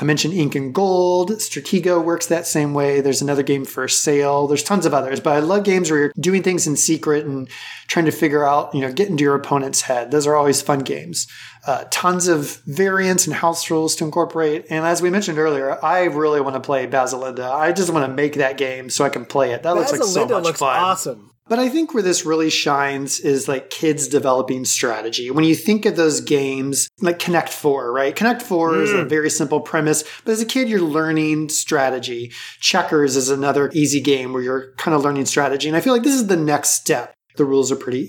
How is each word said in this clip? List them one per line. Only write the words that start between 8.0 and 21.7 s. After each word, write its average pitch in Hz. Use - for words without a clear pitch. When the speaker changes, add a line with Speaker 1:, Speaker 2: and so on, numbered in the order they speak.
Speaker 1:
to 151
figure 147
out, 143
you 143
know, 131
get 202
into 147
your 143
opponent's 135
head. 120
Those 147
are 147
always 143
fun 143
games. -
Uh, 127
tons 180
of 151
variants 185
and 147
house 165
rules 160
to 170
incorporate. 160
And 160
as 170
we 180
mentioned 180
earlier, 147
I 180
really 151
wanna 135
play 131
Basilinda. 127
I 156
just 175
wanna 143
make 143
that 135
game 131
so 143
I 135
can 123
play 135
it. 117
That 165
looks 175
like -
so 202
Speaker 2:
Basilinda 240
Speaker 1:
much 190
Speaker 2:
looks 165
Speaker 1:
fun. 135
Speaker 2:
awesome. 123
Speaker 1:
But 226
I 254
think 311